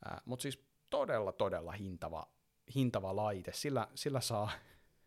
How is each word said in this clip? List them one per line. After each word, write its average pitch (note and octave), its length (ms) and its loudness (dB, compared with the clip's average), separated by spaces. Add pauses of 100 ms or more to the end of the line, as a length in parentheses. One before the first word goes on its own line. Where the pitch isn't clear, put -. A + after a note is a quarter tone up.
Ää, - 200 -8
mut B2 160 -6
siis C3+ 240 -6 (260)
todella, A2+ 420 2
todella F2 400 2
hintava, E2+ 560 -6 (460)
hintava G#2 420 2
laite. G#2 360 0
Sillä, C3 420 0
sillä C3+ 260 0
saa, G#2 300 2 (560)